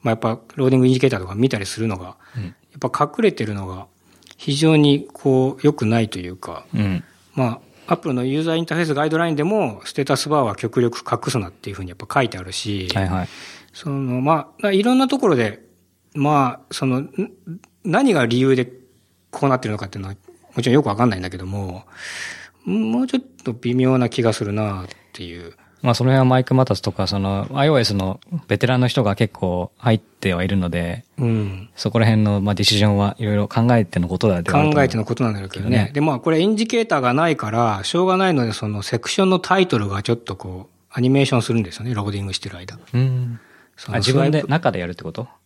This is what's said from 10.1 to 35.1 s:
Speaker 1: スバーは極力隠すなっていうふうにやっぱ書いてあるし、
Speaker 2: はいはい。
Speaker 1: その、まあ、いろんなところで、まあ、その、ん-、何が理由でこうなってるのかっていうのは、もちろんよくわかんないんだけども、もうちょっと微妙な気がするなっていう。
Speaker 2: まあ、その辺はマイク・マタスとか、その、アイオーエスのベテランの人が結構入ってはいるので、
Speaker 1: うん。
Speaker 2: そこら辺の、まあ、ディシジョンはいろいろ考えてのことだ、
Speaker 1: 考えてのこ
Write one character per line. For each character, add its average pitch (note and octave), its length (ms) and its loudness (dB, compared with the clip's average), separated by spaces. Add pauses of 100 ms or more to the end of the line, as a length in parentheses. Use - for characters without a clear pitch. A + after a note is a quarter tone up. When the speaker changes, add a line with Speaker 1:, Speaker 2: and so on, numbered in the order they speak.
Speaker 1:
ス - 120 -4
バ D3 100 2
ー - 20 4
は A#2+ 140 0
極 - 260 -2
力 A#2 200 0 (100)
隠 - 220 -2
す B2 60 0
な F#2+ 100 -4
っ - 40 -16
て - 160 -16
い G2+ 40 -10
う G2 40 -12
ふ G2 40 -14
う F#2+ 40 -8
に F2+ 60 -12
や F2 40 -16
っ - 40 -20
ぱ - 220 -2
書 - 20 2
い A2+ 80 0
て G2 80 -12
あ F2+ 40 -10
る F2+ 100 -12
し、 G2 420 -6
Speaker 2:
は G2 60 0
い F#2+ 80 0
は F#2 160 -2
い。 - 40 -10 (440)
Speaker 1:
そ - 180 -10
の、 C3 300 -2
ま D3 320 0 (100)
あ、 G3+ 80 2
い G3 120 4
ろ B3 120 4
ん B3+ 40 4
な C4 100 2
と C#4 100 -2
こ B3 100 2
ろ E3 60 4
で、 A2 260 0 (540)
ま C#3+ 480 2
あ、 - 120 -18
そ - 120 -4
の、 B2+ 140 0
ん-、 D3 100 -10 (760)
何 A3+ 280 2
が C3+ 140 4
理 A#2 120 0
由 C3 160 4
で B2+ 160 0 (600)
こ - 160 -2
う C3+ 40 4
な B2+ 60 4
っ A#2+ 40 -2
て A2 80 -6
る G#2+ 40 -4
の G#2 60 -6
か G2+ 80 -10
っ - 20 -12
て G#2 100 -12
い - 20 -8
う F#2+ 40 -8
の F#2+ 60 -10
は、 G2 60 -12 (380)
も B2 80 -4
ち B2+ 60 0
ろ A#2 40 4
ん - 20 6
よ D3 80 6
く B2 60 -2
わ G#2 80 -2
か A#2+ 100 2
ん A#2+ 40 4
な G2 60 -4
い F#2 40 -8
ん - 20 -6
だ F2+ 80 -6
け F2 80 -12
ど F#2 80 -10
も、 F#2+ 380 -8 (800)
も A3 360 0
う C4 60 0
ち C4 100 -2
ょ - 40 2
っ - 20 -16 (220)
と B2 100 -2
微 A#2+ 200 -2
妙 B2+ 240 6
な A#2+ 100 2
気 B2+ 140 -2
が A2+ 100 4
す G#2+ 120 -4
る G2+ 80 -4
な G2+ 320 -4
っ - 20 -14 (260)
て - 120 -14
い E2+ 160 -14
う。 E2+ 140 -16 (260)
Speaker 2:
ま B2 120 2
あ、 - 20 4
そ B2 100 0
の C3 60 4
辺 C3+ 80 6
は C3 80 6
マ B2+ 120 6
イ B2+ 60 2
ク・ C3 100 0
マ C3 100 4
タ - 120 0
ス - 40 -8
と G2 120 -4
か、 F#2+ 160 -2
そ G2+ 100 -2
の、 G2 360 -2
ア C#3 100 0
イ D#3 60 4
オ D3+ 60 4
ー B2 40 4
エ A2+ 40 2
ス G#2 100 -2
の F#2+ 260 -4 (260)
ベ G#2 100 0
テ A#2+ 120 0
ラ B2+ 80 2
ン B2 40 2
の B2 60 4
人 B2 160 0
が G2+ 140 0
結 - 180 -2
構 F2+ 440 -4
入 A2+ 180 2
っ - 20 0
て - 340 -4
は F2 120 0
い F#2 40 -2
る G2 80 0
の F2 140 0
で、 F2 340 -4 (140)
Speaker 1:
う B2 80 0
ん。 G#2+ 480 -2
Speaker 2:
そ - 160 -4
こ A2+ 80 0
ら A2 60 6
辺 A2 180 4
の、 G2+ 180 2
ま G2+ 120 0
あ、 - 20 2
デ F#2 80 -2
ィ G2 40 2
シ G#2 100 2
ジ G#2 80 4
ョ G#2 80 4
ン G2+ 60 2
は G2+ 200 0
い A#2 60 -6
ろ G#2 80 0
い G#2 40 2
ろ G#2 120 0
考 A2+ 140 0 (120)
え A2 100 4
て - 140 -4
の F2 80 0
こ F2+ 120 -4
と A2+ 100 4
だ、 F2 160 0
Speaker 1:
考 D3+ 260 2 (100)
え C3+ 60 6
て A#2+ 100 -2
の G#2+ 80 0
こ A#2+ 120 -4